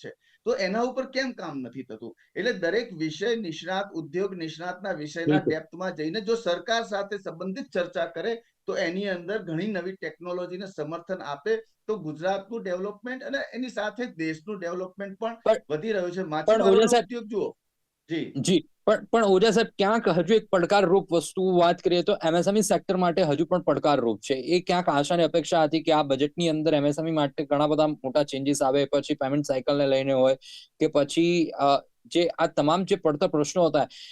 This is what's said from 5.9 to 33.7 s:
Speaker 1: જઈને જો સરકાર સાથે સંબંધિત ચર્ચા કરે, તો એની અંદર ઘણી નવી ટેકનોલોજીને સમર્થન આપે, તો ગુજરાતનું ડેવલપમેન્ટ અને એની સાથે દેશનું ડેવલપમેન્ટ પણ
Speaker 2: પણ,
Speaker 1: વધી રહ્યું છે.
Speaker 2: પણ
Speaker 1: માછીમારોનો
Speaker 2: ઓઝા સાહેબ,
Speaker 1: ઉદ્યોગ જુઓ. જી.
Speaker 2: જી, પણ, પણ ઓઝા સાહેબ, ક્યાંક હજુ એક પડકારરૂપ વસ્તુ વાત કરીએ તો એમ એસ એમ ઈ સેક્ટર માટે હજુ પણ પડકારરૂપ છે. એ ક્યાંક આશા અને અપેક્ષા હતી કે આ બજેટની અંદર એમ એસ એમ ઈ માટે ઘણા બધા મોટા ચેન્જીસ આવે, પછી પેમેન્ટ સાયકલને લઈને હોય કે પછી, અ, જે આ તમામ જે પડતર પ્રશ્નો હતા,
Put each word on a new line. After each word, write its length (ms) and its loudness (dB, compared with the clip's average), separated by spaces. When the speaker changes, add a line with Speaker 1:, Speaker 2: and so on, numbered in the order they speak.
Speaker 1:
જઈને 240 -6
જો 140 -2
સરકાર 480 -2
સાથે 360 -6
સંબંધિત 540 -10
ચર્ચા 340 -4
કરે, 360 -8
તો 100 -4
એની 320 -4
અંદર 340 -6
ઘણી 240 -4
નવી 260 -6
ટેકનોલોજીને 760 -10
સમર્થન 560 -8
આપે, 340 -4
તો 400 -8
ગુજરાતનું 680 -6
ડેવલપમેન્ટ 600 -8
અને 160 -6
એની 140 -8
સાથે 380 -6
દેશનું 520 -6
ડેવલપમેન્ટ 600 -8
પણ 160 -6
Speaker 2:
પણ, 100 6
Speaker 1:
વધી 220 -4
રહ્યું 180 -2
છે. 120 -6
Speaker 2:
પણ 60 -6
Speaker 1:
માછીમારોનો 480 4
Speaker 2:
ઓઝા 100 6
સાહેબ, 180 4
Speaker 1:
ઉદ્યોગ 200 -10
જુઓ. 320 -6
જી. 260 -4
Speaker 2:
જી, 320 0
પણ, 180 2
પણ 200 2
ઓઝા 260 6
સાહેબ, 160 4
ક્યાંક 300 2
હજુ 260 4
એક 140 2
પડકારરૂપ 640 4
વસ્તુ 440 2
વાત 220 6
કરીએ 240 2
તો 220 0
એમ 120 2
એસ 120 2
એમ 80 2
ઈ 60 4
સેક્ટર 340 0
માટે 260 2
હજુ 240 2
પણ 160 0
પડકારરૂપ 580 2
છે. 140 -2
એ 260 0
ક્યાંક 280 0
આશા 260 2
અને 100 4
અપેક્ષા 380 2
હતી 200 2
કે 100 2
આ 100 4
બજેટની 460 0
અંદર 260 2
એમ 120 4
એસ 120 2
એમ 100 -2
ઈ 20 -2
માટે 340 -2
ઘણા 220 2
બધા 200 4
મોટા 360 0
ચેન્જીસ 400 0
આવે, 220 2
પછી 300 0
પેમેન્ટ 300 0
સાયકલને 420 0
લઈને 260 2
હોય 220 4
કે 60 2
પછી, 720 2
અ, 220 4
જે 220 2
આ 180 0
તમામ 380 2
જે 120 0
પડતર 320 0
પ્રશ્નો 400 2
હતા, 200 0